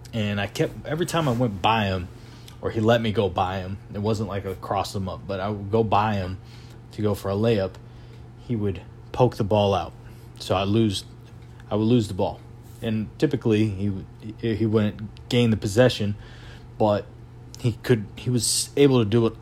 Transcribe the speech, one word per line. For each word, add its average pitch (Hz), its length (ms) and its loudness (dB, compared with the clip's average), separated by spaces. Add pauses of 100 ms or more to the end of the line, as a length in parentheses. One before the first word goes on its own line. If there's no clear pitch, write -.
(120)
and 104 280 0
I 101 60 0
kept, - 400 -4
every 160 200 -2
time 160 200 0
I 127 60 2
went 117 300 0
by 110 240 4
him, 95 220 -2 (520)
or 95 100 -4
he 110 100 -2
let 113 200 6
me 113 120 0
go 101 160 2
by 92 320 0
him, 95 180 -8 (160)
it 104 60 -6
wasn't 104 280 0
like 98 160 -6
I 95 100 -4
crossed 98 400 -2
him 95 140 -4
up, 82 180 -8
but 95 140 -4
I 98 80 -2
would 101 220 -4
go 113 140 4
by 104 320 4
him 92 220 -4 (540)
to 110 100 -6
go 104 120 2
for 95 160 -4
a 98 40 2
layup, 104 380 2 (760)
he 120 100 -2
would 101 260 -2 (300)
poke 123 240 4
the 110 80 0
ball 101 300 4
out. 82 180 -2 (460)
So - 160 -2
I 95 100 2
lose, 104 400 2 (680)
I 104 60 0
would 107 80 2
lose 110 240 4
the 95 60 -6
ball. 92 260 -2 (420)
And 110 260 -2 (100)
typically, 110 500 2
he 98 200 -2
would, 95 180 -4 (320)
he, 113 160 -2
he 110 120 0
wouldn't 107 640 0
gain 120 200 4
the 107 60 4
possession, 107 580 4 (640)
but 104 280 2 (520)
he 120 140 0 (100)
could, 107 240 2 (100)
he - 120 -6
was - 480 0
able 135 260 8
to 107 60 2
do 113 180 4
it 107 160 0